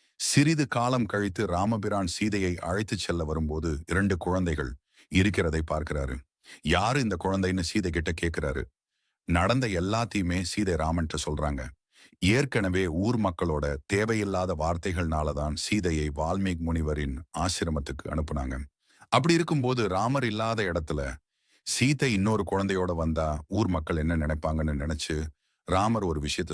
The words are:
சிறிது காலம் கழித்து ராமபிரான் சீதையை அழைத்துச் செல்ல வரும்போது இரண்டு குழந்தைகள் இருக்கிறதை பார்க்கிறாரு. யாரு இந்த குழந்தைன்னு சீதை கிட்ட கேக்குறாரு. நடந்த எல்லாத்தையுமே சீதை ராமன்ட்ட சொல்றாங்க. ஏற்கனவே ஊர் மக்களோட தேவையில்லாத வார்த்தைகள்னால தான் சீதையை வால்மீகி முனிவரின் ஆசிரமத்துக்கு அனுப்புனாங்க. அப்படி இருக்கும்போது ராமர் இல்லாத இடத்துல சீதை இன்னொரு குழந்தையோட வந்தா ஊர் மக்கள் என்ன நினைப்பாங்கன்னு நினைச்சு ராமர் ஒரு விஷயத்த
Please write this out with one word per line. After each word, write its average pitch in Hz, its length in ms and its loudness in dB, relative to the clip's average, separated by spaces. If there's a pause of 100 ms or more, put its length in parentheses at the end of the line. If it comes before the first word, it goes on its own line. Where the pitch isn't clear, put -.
(200)
சிறிது 147 480 4
காலம் 123 380 2
கழித்து 101 400 0
ராமபிரான் 101 600 0
சீதையை 98 500 0
அழைத்துச் 98 420 -2
செல்ல 85 240 -2
வரும்போது 78 460 -2 (180)
இரண்டு 95 300 2
குழந்தைகள் 82 540 0 (400)
இருக்கிறதை 87 500 4 (100)
பார்க்கிறாரு. 73 440 -2 (460)
யாரு 101 400 2
இந்த 107 220 0
குழந்தைன்னு 92 460 0
சீதை 92 220 0
கிட்ட 85 200 0
கேக்குறாரு. 76 520 -2 (640)
நடந்த 110 400 2
எல்லாத்தையுமே 95 720 0
சீதை 92 340 0
ராமன்ட்ட 80 500 0
சொல்றாங்க. 73 360 -2 (600)
ஏற்கனவே 98 640 2
ஊர் 98 320 0
மக்களோட 85 460 0 (200)
தேவையில்லாத 98 680 0
வார்த்தைகள்னால 80 800 0
தான் 73 220 -2
சீதையை 80 600 0
வால்மீகி 85 520 -2
முனிவரின் 76 500 0 (200)
ஆசிரமத்துக்கு 73 720 -2
அனுப்புனாங்க. 71 500 -4 (520)
அப்படி 135 240 4
இருக்கும்போது 135 540 2
ராமர் 120 380 0
இல்லாத 110 380 0
இடத்துல 82 380 -2 (640)
சீதை 135 460 2
இன்னொரு 101 360 2
குழந்தையோட 95 460 0
வந்தா 80 300 0 (220)
ஊர் 101 200 2
மக்கள் 82 340 0
என்ன 82 160 0
நினைப்பாங்கன்னு 78 580 0
நினைச்சு 78 400 -4 (520)
ராமர் 104 360 2
ஒரு 80 160 0
விஷயத்த 78 340 -4